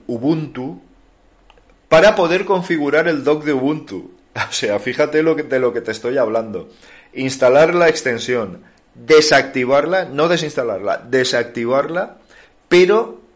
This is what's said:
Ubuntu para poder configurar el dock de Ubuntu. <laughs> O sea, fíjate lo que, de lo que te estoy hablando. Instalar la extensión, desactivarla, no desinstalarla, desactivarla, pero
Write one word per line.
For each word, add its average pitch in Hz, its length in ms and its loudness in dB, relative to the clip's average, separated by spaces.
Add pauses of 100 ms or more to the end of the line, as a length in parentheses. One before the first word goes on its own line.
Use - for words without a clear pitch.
Ubuntu 139 720 -6 (1080)
para 185 260 6
poder 185 300 0
configurar 160 640 0
el 147 180 -2
dock 147 200 0
de 151 80 -2
Ubuntu. 135 600 -4 (220)
<laughs> - 0 -
O - 180 -8
sea, 104 260 -2
fíjate 151 440 0
lo 160 140 2
que, 151 60 -6
de 131 180 -2
lo 123 140 0
que 113 80 -4
te 110 80 -10
estoy 120 260 -6
hablando. 110 540 -4 (420)
Instalar 131 640 2
la 170 160 4
extensión, 117 720 -4 (320)
desactivarla, 143 1120 2
no 143 220 0
desinstalarla, 120 680 -2
desactivarla, 127 1200 -2 (520)
pero 185 520 2 (160)